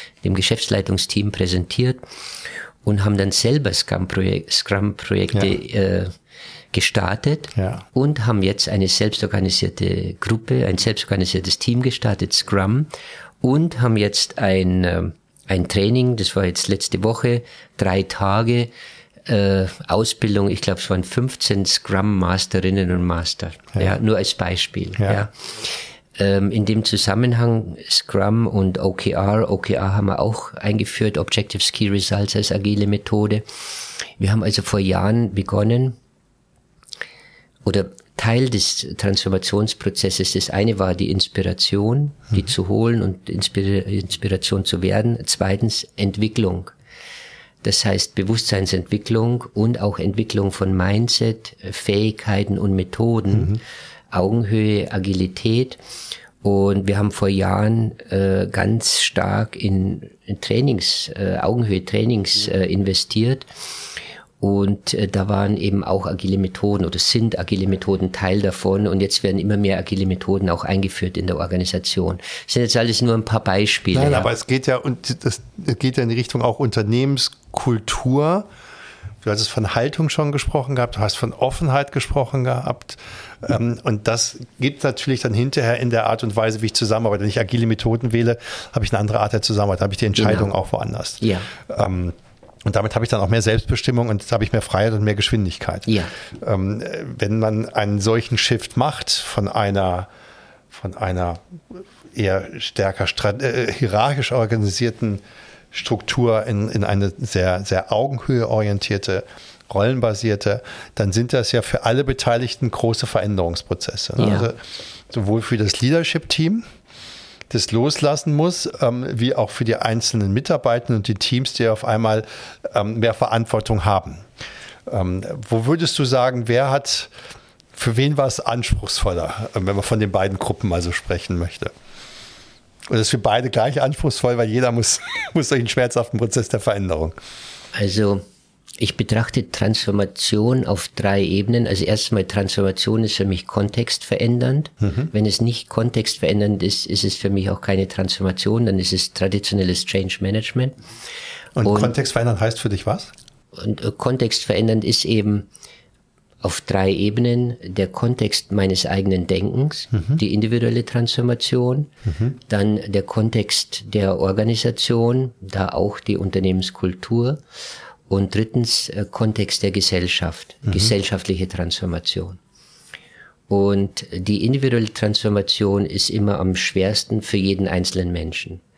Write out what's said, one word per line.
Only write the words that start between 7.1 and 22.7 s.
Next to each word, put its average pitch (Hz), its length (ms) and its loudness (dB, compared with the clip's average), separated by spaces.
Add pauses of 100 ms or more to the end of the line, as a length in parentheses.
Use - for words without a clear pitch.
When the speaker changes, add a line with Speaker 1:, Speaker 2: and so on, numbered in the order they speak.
Speaker 2:
Ja. 92 280 -2 (100)
Speaker 1:
und 135 320 2
haben 110 160 2
jetzt 95 260 0
eine 98 180 2
selbstorganisierte 92 1300 0
Gruppe, 123 460 0
ein 90 120 0
selbstorganisiertes 92 800 0
Team 120 240 0
gestartet, 113 500 0
Scrum, 107 540 2 (540)
und 143 400 2
haben 117 160 4
jetzt - 420 0
ein, 92 460 4
ähm, 87 280 0 (360)
ein 90 200 0
Training, 120 480 2
das 101 200 -2
war 95 80 2
jetzt 90 240 -2
letzte 95 340 -2
Woche, 117 400 0 (340)
drei 98 260 2
Tage, 113 680 0 (580)
äh, 98 400 2 (220)
Ausbildung, 101 640 2
ich 92 100 -2
glaub, 92 180 -2
es - 120 -6
waren 92 120 2
fünfzehn 101 640 0
Scrum 98 520 0
Masterinnen 92 720 2